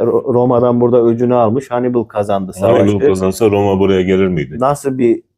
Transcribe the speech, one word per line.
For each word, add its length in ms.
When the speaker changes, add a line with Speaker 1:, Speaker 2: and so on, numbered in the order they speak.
Speaker 1:
Ro-, 320
Roma'dan 480
burada 220
öcünü 320
almış, 360
Hannibal 320
kazandı 500
savaşı. 260
Speaker 2:
Hannibal 280
kazansa 440
Roma 280
buraya 220
gelir 260
miydi? 320
Speaker 1:
Nasıl 380
bir 260